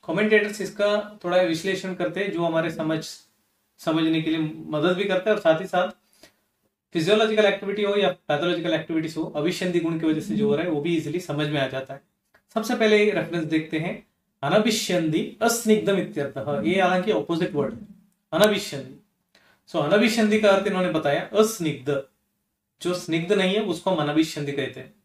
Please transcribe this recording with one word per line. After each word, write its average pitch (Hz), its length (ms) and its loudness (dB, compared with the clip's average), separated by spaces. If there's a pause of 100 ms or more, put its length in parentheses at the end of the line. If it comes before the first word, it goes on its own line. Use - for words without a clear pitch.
commentators 214 540 2
इसका 208 640 -2
थोड़ा 180 180 2
विश्लेषण 185 520 -2
करते 180 260 -4
हैं 202 120 -4
जो 170 120 -2
हमारे 165 260 0
समझ, 156 340 -4 (760)
समझने 160 440 0
के 160 80 -2
लिए 160 80 0 (280)
मदद 156 300 0
भी 196 80 -2
करता 190 260 0
है 208 60 4
और - 60 -6
साथ 160 180 4
ही 190 60 -8
साथ 185 220 -2 (1040)
physiological 214 520 4
activity 196 380 0
हो 202 140 0
या 190 120 2 (200)
pathological 165 440 0
activities 160 440 -4
हो, 156 80 -4
अभिष्यंदी 175 560 -2
गुण 165 180 -2
की 160 80 -2
वजह 156 140 0
से - 160 -4
जो 143 120 2
हो 143 80 2
रहा 160 80 -2
है 180 60 -2
वो 147 100 -2
भी 170 160 0
easily 151 240 -4
समझ 147 280 -4
में 147 120 -2
आ 131 80 -2
जाता 131 260 -8
है। 139 80 -20 (520)
सबसे 220 220 -2
पहले 214 340 4
reference 165 340 -2
देखते 156 340 -2
हैं, - 280 -8 (360)
अनभिष्यंदी 175 1000 0
अस्निग्धम 208 560 2
इत्यर्थः। 139 640 -4
ये 185 180 2
हालांकि 185 300 2
opposite - 420 -2
word 143 220 -2
है, - 60 -14 (520)
अनभिष्यंदी। 160 680 0 (680)
So 156 140 -2
अनभिष्यंदी 214 580 4
का 208 100 6
अर्थ 190 160 4
इन्होंने 185 240 0
बताया 156 420 -2
अस्निग्ध, 147 720 0 (800)
जो 180 120 -2
स्निग्ध 165 380 -2
नहीं 190 220 2
है 220 80 0
उसको 185 280 -2
हम 156 180 0
अनभिष्यंदी 147 440 0
कहते 135 280 -6
हैं। - 140 -20 (100)